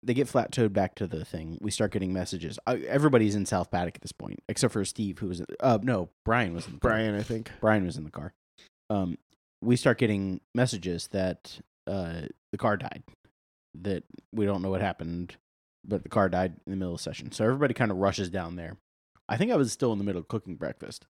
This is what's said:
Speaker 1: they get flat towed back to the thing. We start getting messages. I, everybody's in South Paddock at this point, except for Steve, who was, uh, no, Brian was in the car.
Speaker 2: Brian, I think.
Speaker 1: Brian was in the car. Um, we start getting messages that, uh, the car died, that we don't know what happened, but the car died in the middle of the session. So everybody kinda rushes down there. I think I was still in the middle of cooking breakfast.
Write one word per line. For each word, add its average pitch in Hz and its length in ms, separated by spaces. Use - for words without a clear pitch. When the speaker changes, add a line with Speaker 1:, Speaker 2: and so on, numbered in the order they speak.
Speaker 1:
they 120 100
get 123 160
flat - 240
towed 107 220
back 95 220
to 101 100
the 80 180
thing. 80 380
We 104 80
start 104 220
getting 95 200
messages. 90 540
I, 123 140
everybody's 120 540
in 101 120
South 90 240
Paddock 87 260
at - 60
this - 100
point, - 280
except 110 240
for 101 100
Steve, 98 340
who 101 100
was, 87 140
uh, 120 220
no, 104 280
Brian 113 260
was 85 140
in - 80
the - 60
car. 123 100
Speaker 2:
Brian, 110 240
I 104 80
think. 113 280
Speaker 1:
Brian 107 240
was 80 100
in 78 80
the 76 60
car. - 240
Um, 95 260
we 120 140
start 120 200
getting 98 460
messages 92 580
that, - 460
uh, 85 340
the 101 60
car 107 180
died, - 260
that 92 240
we 107 140
don't 98 160
know 95 100
what 95 120
happened, 87 540
but 98 160
the - 80
car 98 180
died 90 240
in - 60
the 98 40
middle 92 160
of 85 60
the - 40
session. - 300
So 110 140
everybody 135 260
kinda 107 220
rushes 98 340
down 87 280
there. 85 200
I 107 120
think 214 140
I 208 40
was 131 160
still 120 200
in 104 60
the 101 60
middle 95 160
of 78 80
cooking 95 280
breakfast. - 500